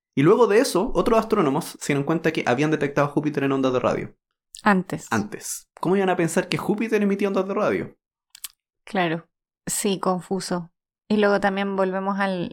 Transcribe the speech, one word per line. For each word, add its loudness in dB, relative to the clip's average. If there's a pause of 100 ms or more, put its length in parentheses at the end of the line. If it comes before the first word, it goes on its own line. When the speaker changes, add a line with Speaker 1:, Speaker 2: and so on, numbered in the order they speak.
(160)
Speaker 1:
Y 4
luego 6
de 4
eso, 0
otros 2
astrónomos 0
se -2
dieron 0
cuenta 0
que -4
habían 2
detectado 0
Júpiter -2
en 0
ondas 0
de 0
radio. -2 (480)
Speaker 2:
Antes. 0
Speaker 1:
Antes. -6 (100)
¿Cómo 2
iban 2
a 2
pensar 0
que 0
Júpiter 0
emitía 0
ondas -2
de -6
radio? -2 (880)
Speaker 2:
Claro. -2 (400)
Sí, -2
confuso. -4 (380)
Y 2
luego 4
también 0
volvemos 0
a 0 (260)